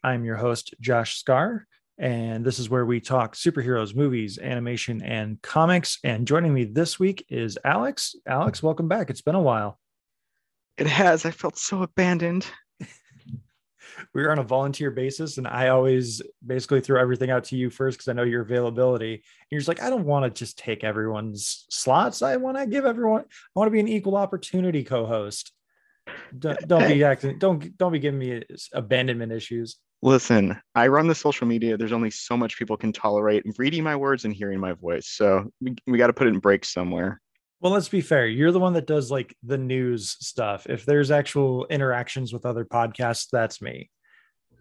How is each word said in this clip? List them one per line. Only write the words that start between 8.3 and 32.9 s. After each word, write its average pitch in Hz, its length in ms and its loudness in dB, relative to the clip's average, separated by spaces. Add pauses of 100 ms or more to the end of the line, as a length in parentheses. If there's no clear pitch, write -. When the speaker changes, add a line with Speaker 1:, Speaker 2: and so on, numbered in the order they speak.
Speaker 1:
welcome 160 260 0
back. 196 220 -2
It's - 100 -8
been 151 140 -2
a 190 80 2
while. 107 380 0 (960)
Speaker 2:
It 143 100 -2
has. 160 380 4
I 165 80 -2
felt - 260 -6
so 190 240 -4
abandoned. 180 640 0 (340)
Speaker 1:
<laughs> - 60 -12 (1300)
We 135 80 -2
were 151 80 2
on 151 80 2
a 131 60 -2
volunteer 135 480 -2
basis, 135 460 -6
and 127 100 -8
I 127 200 2
always 127 540 2 (240)
basically 127 340 0
throw 131 200 4
everything 127 300 2
out 123 140 2
to 131 120 -6
you 127 120 -2
first 135 300 -4
'cause - 80 -10
I 127 60 -2
know 120 100 -2
your 120 200 0
availability. 117 720 0
And 104 80 -14 (280)
you're 151 80 -4
just 139 80 -4
like, 170 160 -2
"I 247 80 -2
don't 233 140 -2
wanna 139 260 2
just - 260 -12
take 107 280 -6
everyone's 107 840 -6
slots. 180 540 2
I 262 140 0
wanna 262 320 -4
give 269 180 -2
everyone, 226 360 2
I - 20 -14 (320)
wanna 214 160 2
be 214 80 4
an 214 80 0
equal 196 280 0
opportunity 185 680 -2
co-host." 113 680 -4 (840)
D-, 147 160 -2 (120)
don't 156 200 6
be 147 120 6
Speaker 2:
Hey. 143 40 6
Speaker 1:
acting, 139 380 2
don't, 175 360 0
don't 180 140 2
be 160 80 0
giving 139 220 -2
me 123 280 -6
s-, - 240 -16
abandonment 120 600 0
issues. 113 460 -8 (220)
Speaker 2:
Listen, 113 560 6 (200)
I 120 100 6
run 147 220 6
the 160 60 4
social 135 340 0
media. 113 280 2
There's 110 160 -2
only 117 180 0
so - 260 -4
much 120 200 -2
people 110 200 -4
can 110 160 -2